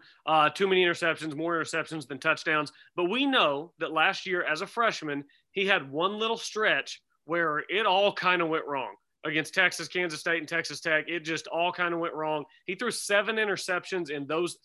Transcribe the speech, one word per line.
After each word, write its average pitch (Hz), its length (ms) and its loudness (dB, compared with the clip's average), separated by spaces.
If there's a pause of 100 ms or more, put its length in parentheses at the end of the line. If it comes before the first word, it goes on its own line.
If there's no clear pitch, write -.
(260)
uh, 151 240 6
too 196 180 0
many 185 180 6
interceptions, 160 500 0
more 165 240 -2
interceptions 156 480 -4
than 139 100 -10
touchdowns. 156 540 0 (240)
But 175 100 0
we 247 200 2
know 170 540 2
that 156 120 -4
last 165 340 2
year 180 180 0
as 156 180 -2
a 190 60 -8
freshman, 160 560 -2 (280)
he 196 140 0
had 175 260 0
one 180 260 -2
little 226 200 -2
stretch 190 640 -2 (240)
where 156 440 0
it 208 160 0
all 196 280 4
kinda 180 320 2
went 156 200 0
wrong 123 300 -4 (300)
against 156 280 -2
Texas, 175 360 2
Kansas 170 320 -4
State, 170 180 0
and 156 80 -8
Texas 156 320 -4
Tech. 156 300 0
It 170 120 -4
just 156 260 -6
all 170 260 0
kinda 170 240 0
went 170 160 -2
wrong. 156 320 -2 (200)
He 196 100 -6
threw 233 160 -4
seven 208 440 2
interceptions 185 720 -2
in 143 160 -6
those 160 400 -2